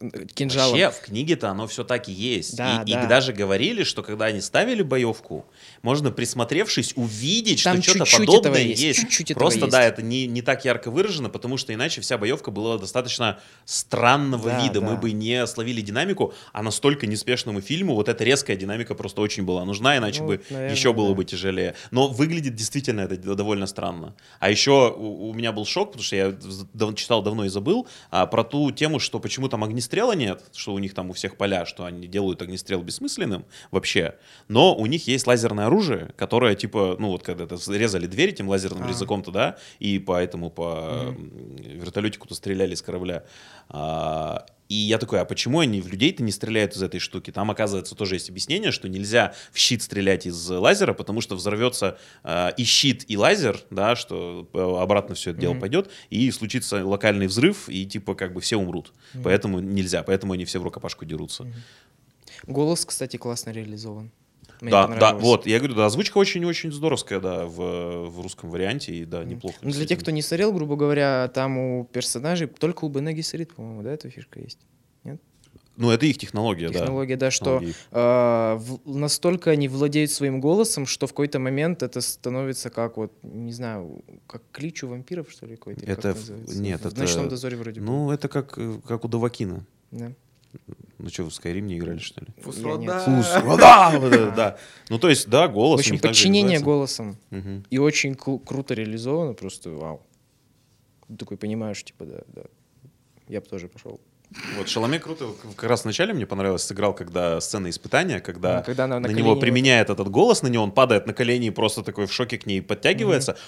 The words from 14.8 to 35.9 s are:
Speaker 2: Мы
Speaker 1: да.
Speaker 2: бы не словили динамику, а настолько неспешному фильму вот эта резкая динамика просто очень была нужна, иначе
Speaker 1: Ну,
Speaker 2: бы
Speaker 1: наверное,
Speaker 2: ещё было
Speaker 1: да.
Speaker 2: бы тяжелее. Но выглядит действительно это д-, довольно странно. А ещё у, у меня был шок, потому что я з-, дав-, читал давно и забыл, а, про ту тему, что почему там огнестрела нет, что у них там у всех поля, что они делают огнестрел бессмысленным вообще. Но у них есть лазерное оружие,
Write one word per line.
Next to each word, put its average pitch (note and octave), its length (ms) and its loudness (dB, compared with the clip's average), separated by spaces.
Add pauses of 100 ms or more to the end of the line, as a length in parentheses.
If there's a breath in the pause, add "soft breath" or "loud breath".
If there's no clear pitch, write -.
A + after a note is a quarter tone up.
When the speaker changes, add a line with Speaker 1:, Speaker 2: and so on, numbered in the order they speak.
Speaker 2:
Мы G#2+ 140 0
Speaker 1:
да. A2+ 60 -4
Speaker 2:
бы A#2 100 0
не A2+ 340 0
словили A#2 360 -4
динамику, B2+ 520 -2 (200 loud breath)
а G#2+ 100 -6
настолько C#3 420 2
неспешному G#2+ 560 -2
фильму E3 320 0
вот G#2 160 2
эта A2+ 140 -2
резкая A#2+ 340 2
динамика G#2 380 -6
просто G2 260 -6
очень G#2 240 0
была F2+ 180 0
нужна, G#2 340 2
иначе A2+ 260 -2
Speaker 1:
Ну, - 60 -4
Speaker 2:
бы G2 200 -2
Speaker 1:
наверное, C3+ 220 -6
Speaker 2:
ещё C3 220 4
было G#2+ 180 4
Speaker 1:
да. F#2+ 40 2
Speaker 2:
бы F#2+ 80 0
тяжелее. F#2 520 -2 (160 loud breath)
Но B2+ 180 6
выглядит C#3+ 540 0
действительно A#2+ 380 -2
это F#2 160 -4
д-, F#2+ 180 -4
довольно G2+ 320 0
странно. F2 480 -8 (240 soft breath)
А F#2+ 100 2
ещё A#2+ 480 6
у, G#2 320 -8
у A2 40 -8
меня A2+ 180 -2
был G#2+ 140 -4
шок, G#3 260 -2
потому A2+ 120 -12
что - 120 -4
я G2 160 2
з-, F#2+ 420 -12
дав-, A2 220 -2
читал A2+ 260 2
давно G#2 240 -2
и F#2+ 40 0
забыл, C#3 380 0 (220 loud breath)
а, F2+ 160 2
про - 200 2
ту C#3+ 260 0
тему, D3+ 280 -2
что - 200 -4
почему C3 300 -4
там G#2+ 160 -4
огнестрела D#3+ 500 0
нет, G#2 260 -2 (140)
что - 180 -8
у G2 60 -4
них G2 140 -6
там F#2 160 -8
у F#2 40 -10
всех - 220 -8
поля, F#2+ 300 0
что - 180 -12
они F2 240 -12
делают F#2 340 -2
огнестрел F2+ 400 -6
бессмысленным B2 640 -6 (260 loud breath)
вообще. F#2 440 -2 (320 loud breath)
Но D3 280 6
у A2 100 0
них D#3 220 -2
есть B2+ 200 0
лазерное A2 400 2
оружие, D#3 500 0